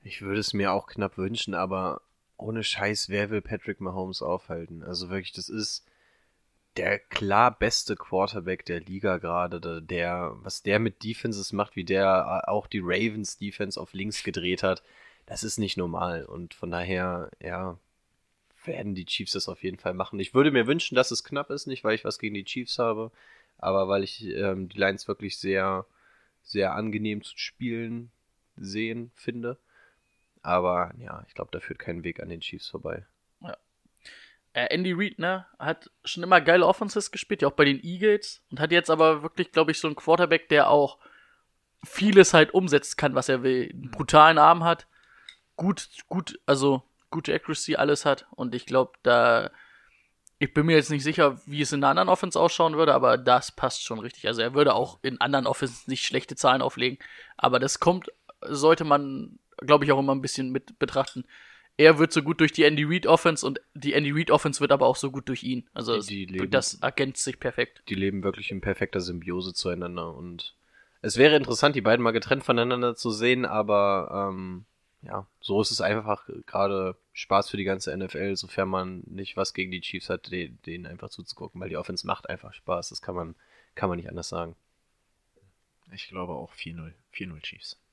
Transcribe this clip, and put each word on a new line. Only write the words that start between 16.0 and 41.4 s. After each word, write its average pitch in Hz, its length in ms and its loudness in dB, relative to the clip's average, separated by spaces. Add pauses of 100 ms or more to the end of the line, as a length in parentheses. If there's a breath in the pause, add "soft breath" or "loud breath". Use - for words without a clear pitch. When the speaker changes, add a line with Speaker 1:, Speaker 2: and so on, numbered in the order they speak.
Speaker 1:
Und - 280 -14
von - 180 -10
daher, 90 600 -4 (100)
ja, 90 380 -10 (840)
werden 104 300 -8
die 92 120 -10
Chiefs - 260 -6
das 95 160 -6
auf 90 140 -12
jeden 92 160 -8
Fall 92 160 -6
machen. 95 260 -6
Ich - 140 -8
würde 143 160 6
mir 120 160 4
wünschen, 147 300 -2
dass 127 160 2
es - 120 -6
knapp 143 260 -8
ist, 143 160 -8
nicht 131 180 -10
weil 110 100 2
ich 107 100 -6
was 107 140 -6
gegen 107 160 -8
die 101 100 -8
Chiefs - 340 -8
habe, 113 320 -2 (460 soft breath)
aber 95 320 0
weil 98 140 2
ich, - 220 -10
ähm, 95 440 -4
die - 100 -14
Lions 98 300 0
wirklich 101 300 -6
sehr, 95 480 -2 (560)
sehr 98 320 -2
angenehm 107 480 -4
zu - 160 -18
spielen 117 720 -8 (460)
sehen 113 580 -8
finde. 120 420 -8 (840)
Aber 90 560 0
ja, - 280 -14
ich - 80 -20
glaub, - 180 -10
da - 80 -8
führt - 180 -12
kein 85 260 -8
Weg 85 160 -8
an - 80 -12
den 82 120 -12
Chiefs - 280 -12
vorbei. 82 380 -10 (340)
Speaker 2:
Ja. - 160 -14 (960 loud breath)
Äh, 123 220 -2
Andy 180 180 0
Reid, 190 260 -4
ne, 185 280 -4 (120)
hat - 320 -6 (140)
schon - 180 -8
immer 175 200 6
geile 165 240 6
Offenses 196 440 0
gespielt, - 300 -6
ja 139 80 4
auch 139 60 -2
bei 151 100 6
den 139 180 2
Eagles, 208 680 -2
und 131 100 -8
hat 151 100 0
jetzt 170 200 2
aber 160 320 6
wirklich, 156 300 -6
glaub 160 180 4
ich, 156 80 0
so 165 100 -2
einen 151 80 -4
Quarterback, 165 540 4
der 147 180 6
auch 143 300 4 (840 soft breath)